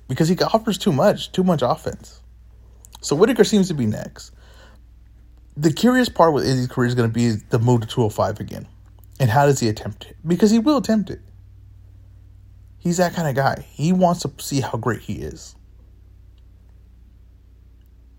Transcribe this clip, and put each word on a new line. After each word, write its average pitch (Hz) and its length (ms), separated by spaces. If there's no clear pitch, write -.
because 156 220
he 175 100
offers 190 400
too 180 140
much, 160 400
too 185 120
much 170 160
offense. - 600
So - 160
Whitaker 220 280
seems 190 240
to 170 60
be 123 120
next. - 440
The 151 180
curious 247 360
part 165 240
with 123 140
Izzy's 127 220
career 123 200
is 123 60
gonna 117 140
be 117 240
the 127 80
move 117 240
to 110 40
two 120 180
oh 104 40
five 98 320
again. - 260
And 127 80
how 143 160
does 143 160
he 120 80
attempt - 380
it? - 100
Because 180 240
he 226 80
will 269 200
attempt 220 320
it. - 100
He's 175 180
that 175 180
kind 165 140
of 127 80
guy. 135 340
He 160 220
wants 180 300
to - 160
see - 220
how - 160
great 113 260
he 107 120
is. - 400